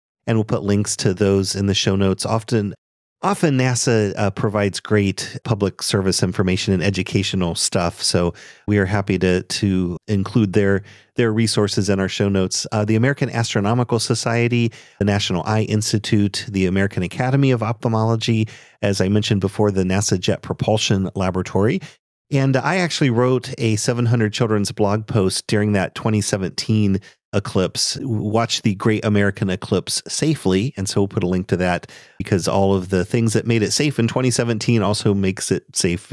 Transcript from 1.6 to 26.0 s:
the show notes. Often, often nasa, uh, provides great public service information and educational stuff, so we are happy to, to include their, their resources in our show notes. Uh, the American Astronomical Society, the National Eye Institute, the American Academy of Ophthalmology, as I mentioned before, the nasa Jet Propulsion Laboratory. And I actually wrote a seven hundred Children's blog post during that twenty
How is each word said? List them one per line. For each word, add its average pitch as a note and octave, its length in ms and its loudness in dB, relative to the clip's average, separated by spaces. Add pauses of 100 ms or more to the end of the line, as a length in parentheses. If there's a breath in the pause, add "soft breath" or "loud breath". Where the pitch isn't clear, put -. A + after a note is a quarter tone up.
the G2 80 2
show G2 220 0
notes. F#2+ 320 0
Often, A2 480 -2 (480)
often E3+ 340 0
nasa, A#2+ 580 2
uh, G#2 140 0
provides G2+ 500 -2
great - 640 -2
public G2+ 380 -2
service F#2+ 400 0
information F#2 500 0
and F2+ 120 0
educational F#2 720 -2
stuff, - 460 -2
so F2 320 0 (340 loud breath)
we G#2 100 2
are G2 80 4
happy G2 320 0
to, F2+ 240 2
to F#2 560 -2 (100)
include G2+ 460 0
their, G2 300 2 (320 loud breath)
their A2+ 180 2
resources G#2+ 560 0
in F#2+ 100 2
our F#2+ 80 0
show G2+ 220 0
notes. F#2+ 420 -2
Uh, G#2+ 140 0
the G#2+ 100 2
American B2+ 340 0
Astronomical A#2 680 0
Society, A#2 720 0 (280 loud breath)
the G2 60 0
National G2 400 0
Eye A2 180 0
Institute, G#2 840 -2
the F#2+ 200 0
American G2 340 0
Academy C3 480 0
of A#2+ 140 2
Ophthalmology, A2 840 0 (360 loud breath)
as G2 180 0
I F#2+ 80 2
mentioned G#2 320 2
before, G#2 300 0
the F#2+ 120 0
nasa F#2+ 360 0
Jet F#2 240 -2
Propulsion G2 720 0
Laboratory. F#2+ 640 0 (480 loud breath)
And C3+ 260 2
I C3+ 200 4
actually E3 340 2
wrote B2 480 2
a A2 200 2
seven A#2+ 280 0
hundred A2+ 280 2
Children's G#2+ 400 0
blog G#2+ 340 0
post F#2+ 400 0
during G#2 240 2
that F#2+ 240 0
twenty G#2+ 240 0